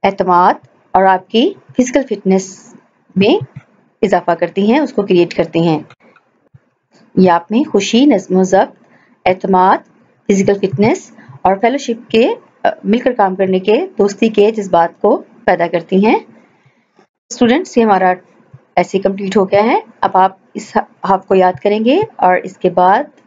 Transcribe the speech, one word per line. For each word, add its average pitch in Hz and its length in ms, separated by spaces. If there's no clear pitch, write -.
एतमाद 190 560
और 185 100
आपकी 208 520
physical 254 260
fitness 190 720
में 247 220
इजाफा 175 320
करती 175 320
हैं, 247 140
उसको 214 220
create 175 300
करती 165 340
हैं। 160 220
ये 185 100
आप 170 240
में 254 120
खुशी, 226 420
नज़्म 185 360
ज़ब्त, 190 300
एतमाद, 185 580
physical 196 320
fitness 208 540
और 196 140
fellowship 240 520
के, 262 240
अ, - 220
मिलकर 247 260
काम 190 220
करने 190 260
के, 220 260
दोस्ती 202 420
के 214 220
जज्बात 180 520
को 226 140
पैदा 175 500
करती 170 340
हैं। 277 260
Students, 254 460
ये 226 60
हमारा 185 320
ऐसे 185 200
complete 196 380
हो 196 80
गया 196 180
है। 330 220
अब 190 140
आप 190 220
इस - 200
हाफ 190 500
को 196 80
याद 180 260
करेंगे 226 420
और 185 360
इसके - 320
बाद 190 400